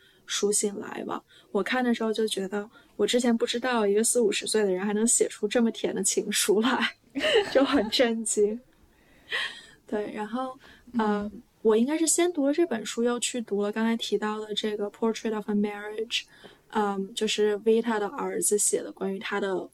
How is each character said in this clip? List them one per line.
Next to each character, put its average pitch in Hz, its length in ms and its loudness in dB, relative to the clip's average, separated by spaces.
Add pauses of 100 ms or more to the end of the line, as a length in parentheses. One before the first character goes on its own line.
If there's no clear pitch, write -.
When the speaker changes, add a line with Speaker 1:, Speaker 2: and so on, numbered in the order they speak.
(260)
Speaker 1:
书 - 260 0
信 208 280 0
来 - 280 -10
往。 - 140 -6 (300)
我 202 100 0
看 254 220 0
的 240 100 2
时 226 100 -2
候 220 100 0
就 220 140 0
觉 196 200 -4
得， 208 220 -6 (260)
我 208 100 2
之 240 140 2
前 240 160 2
不 233 100 0
知 240 140 -4
道 240 260 0
一 202 80 4
个 214 100 4
四 240 180 2
五 208 100 4
十 - 160 -4
岁 214 160 0
的 196 80 2
人 185 140 -2
还 208 80 -2
能 214 120 0
写 233 220 2
出 - 200 -6
这 240 140 0
么 226 100 2
甜 - 220 -4
的 - 100 -4
情 202 280 -2
书 208 300 2
来， 240 340 0 (260)
<laughs> 494 300 2
就 277 140 4
很 247 240 2
震 226 340 2
惊。 214 380 0 (1300)
对， 208 260 -6
然 214 140 -8
后， 254 300 -6 (360)
Speaker 2:
嗯。 208 300 2
Speaker 1:
嗯， - 200 -10 (200)
我 220 120 8
应 226 100 6
该 294 120 0
是 320 100 2
先 349 240 4
读 294 160 0
了 285 60 4
这 339 120 4
本 220 200 -4
书， 233 180 -4
又 240 160 2
去 247 220 -4
读 202 200 -2
了 202 100 0
刚 220 120 -2
才 226 140 2
提 - 200 -2
到 214 220 -2
的 214 140 -8
这 208 240 -2
个 202 120 -2
《Portrait 220 460 -2
of 214 140 -6
a 214 40 0
Marriage》， 208 680 -2 (480)
嗯， 202 440 -2
就 220 140 -2
是 208 320 2
Vita 226 400 2
的 208 80 -2
儿 190 340 -6
子 - 160 2
写 - 240 0
的 - 100 -10
关 196 220 -6
于 196 60 -6
他 202 220 -4
的 190 320 -4